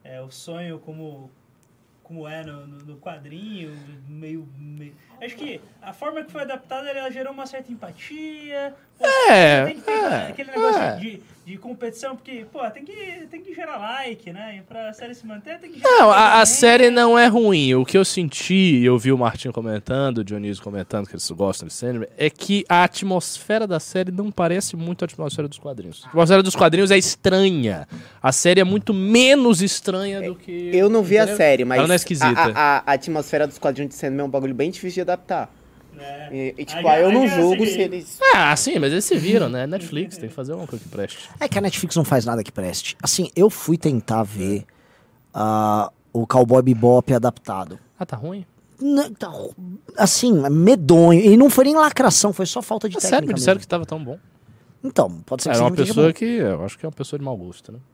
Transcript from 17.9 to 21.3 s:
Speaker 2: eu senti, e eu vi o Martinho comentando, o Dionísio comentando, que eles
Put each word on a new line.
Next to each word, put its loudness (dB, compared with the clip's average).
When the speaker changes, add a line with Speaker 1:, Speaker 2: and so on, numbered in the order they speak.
Speaker 2:
eu 4
senti, -4
e 4
eu 4
vi 0
o 2
Martinho -4
comentando, -4
o -4
Dionísio -8
comentando, -8
que -20
eles -10